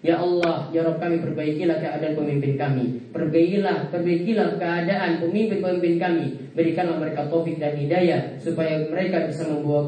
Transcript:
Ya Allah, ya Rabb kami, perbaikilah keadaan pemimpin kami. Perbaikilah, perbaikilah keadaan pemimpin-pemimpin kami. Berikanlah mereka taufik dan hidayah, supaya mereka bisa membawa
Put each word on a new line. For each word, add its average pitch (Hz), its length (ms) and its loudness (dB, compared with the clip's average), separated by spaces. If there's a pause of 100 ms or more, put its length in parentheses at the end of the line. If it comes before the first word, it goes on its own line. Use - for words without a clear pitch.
Ya 170 160 4
Allah, 170 480 0
ya 165 160 2
Rabb 160 160 0
kami, 170 160 2
perbaikilah 156 640 0
keadaan 151 320 -2
pemimpin 139 480 0
kami. 131 480 -2
Perbaikilah, 170 800 2
perbaikilah 175 720 0
keadaan 175 560 0
pemimpin-pemimpin 180 800 0
kami. 170 280 0 (280)
Berikanlah 165 480 0
mereka 147 240 -4
taufik 165 320 -2
dan 147 160 -2
hidayah, 160 640 0
supaya 156 480 -2
mereka 170 400 0
bisa 156 240 -4
membawa 147 380 0